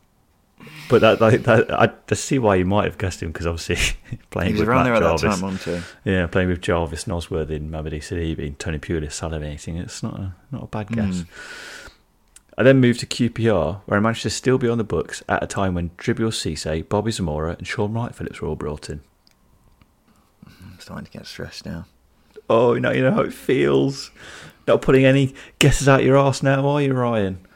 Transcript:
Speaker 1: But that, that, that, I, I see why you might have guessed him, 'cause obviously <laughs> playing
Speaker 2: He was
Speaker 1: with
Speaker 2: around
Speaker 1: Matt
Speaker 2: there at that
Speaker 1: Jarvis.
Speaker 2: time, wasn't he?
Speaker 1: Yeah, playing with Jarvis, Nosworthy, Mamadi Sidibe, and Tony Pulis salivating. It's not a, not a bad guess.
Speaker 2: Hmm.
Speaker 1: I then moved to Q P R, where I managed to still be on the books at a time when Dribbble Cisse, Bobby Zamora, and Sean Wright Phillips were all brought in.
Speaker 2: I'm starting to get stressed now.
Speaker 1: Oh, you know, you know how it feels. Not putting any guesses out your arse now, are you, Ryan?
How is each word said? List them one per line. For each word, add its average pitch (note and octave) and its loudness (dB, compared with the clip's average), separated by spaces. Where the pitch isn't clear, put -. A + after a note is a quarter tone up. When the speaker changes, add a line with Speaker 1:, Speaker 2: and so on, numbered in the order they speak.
Speaker 1:
But A#2 6
that, G#2 6
that, A2+ 4
that, A#2 4
I, - 2
I - -2
see - -2
why G#2+ 4
you F#2 2
might G2 2
have F2 -6
guessed - -6
him, E2 -6
'cause E2+ -6
obviously E2+ -4
<laughs> - -20
playing F2+ -2
Speaker 2:
He - 2
was G#2+ 0
Speaker 1:
with G#2+ 2
Speaker 2:
around B2 4
Speaker 1:
Matt A#2+ 2
Speaker 2:
there - -
at A2 4
that E2 2
Speaker 1:
Jarvis. G2+ 0
Speaker 2:
time, F#2+ -4
wasn't F2 -6
he? G#2 -2
Speaker 1:
Yeah, F2+ 2
playing F#2 0
with F2 0
Jarvis, E2 -2
Nosworthy, D#2 -4
Mamadi D#2 -8
Sidibe, D#2+ -6
and D2 -10
Tony D#2 -6
Pulis D2+ -4
salivating. D#2+ -8
It's - -14
not - -8
a, F#2 -8
not A#2 -10
a - -12
bad G#2 -10
guess. G2 -2
Speaker 2:
Hmm. - -18
Speaker 1:
I G#2 0
then C3 8
moved A#2+ 4
to - -8
Q A#2 -2
P A2+ 0
R, F2+ 0
where G2+ 2
I - 2
managed A2+ 0
to G#2+ -4
still B2+ 2
be A#2+ 0
on A#2 0
the A2 -2
books - -4
at - 0
a - -4
time F#2+ -2
when F2 -2
Dribbble A2+ 0
Cisse, D#2+ -4
Bobby G#2 0
Zamora, D#2+ -4
and - -12
Sean G#2+ -4
Wright A#2 -6
Phillips - -12
were - -6
all D#2 -4
brought D2 -8
in. D2 -10
Speaker 2:
I'm F#2 -20
starting F2 -14
to - -20
get - -16
stressed - -14
now. E2+ -10
Speaker 1:
Oh, A#2 4
you B2 -2
know, A#2+ 0
you B2+ 0
know C3 4
how A3 2
it - -4
feels. C#3 0
Not A#2 4
putting C3+ 6
any C3+ 4
guesses C3+ 4
out C3 6
your C3 6
arse C#3 2
now, C#3 2
are C#3+ 0
you, C3+ 0
Ryan? A2 0